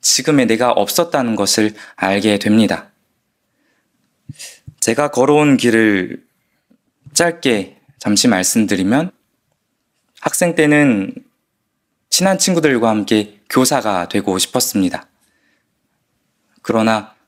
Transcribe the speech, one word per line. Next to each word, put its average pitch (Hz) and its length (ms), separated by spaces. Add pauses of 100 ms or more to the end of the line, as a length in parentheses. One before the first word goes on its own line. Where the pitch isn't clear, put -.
지금의 135 460
내가 113 260
없었다는 120 640
것을 104 360 (240)
알게 101 420
됩니다. 104 520 (1900)
제가 127 320
걸어온 143 440
길을 110 680 (880)
짧게 139 640 (180)
잠시 104 300
말씀드리면, 104 840 (1080)
학생 - 340
때는 147 600 (960)
친한 190 260
친구들과 147 540
함께 107 580
교사가 110 600
되고 101 300
싶었습니다. - 680 (1500)
그러나 113 520 (140)